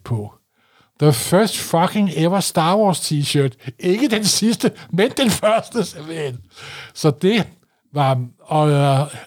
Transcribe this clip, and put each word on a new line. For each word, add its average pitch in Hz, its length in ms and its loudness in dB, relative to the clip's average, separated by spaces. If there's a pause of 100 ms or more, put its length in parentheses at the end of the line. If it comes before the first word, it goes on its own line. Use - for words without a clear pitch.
på. 107 280 -6 (680)
The 147 120 6
first 190 460 0
fucking 185 560 0
ever 170 260 0
Star 175 360 0
Wars 202 240 2 (120)
t-shirt. 139 680 -2
Ikke 208 300 0
den 220 160 0
sidste, 220 480 0 (180)
men 202 260 2
den 254 140 2
første, 214 540 0
simpelthen. 151 540 -10 (560)
Så - 160 2
det 190 380 0 (440)
var, 135 280 2 (200)
og, 151 300 0
øh, 143 300 2 (260)